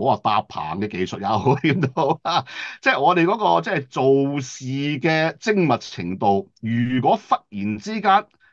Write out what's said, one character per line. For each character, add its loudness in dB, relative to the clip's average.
好 4
話 -6
搭 0
棚 -6
嘅 -4
技 -4
術 -8
也 -6
好， 2
點 2
都 0
好 0
啦， -2
即 0
係 2
我 4
哋 4
嗰 2
個， 2
即 -4
係 -4
做 2
事 -12
嘅 -2
精 0
密 2
程 -8
度， 0
如 0
果 2
忽 -2
然 -4
之 -8
間 4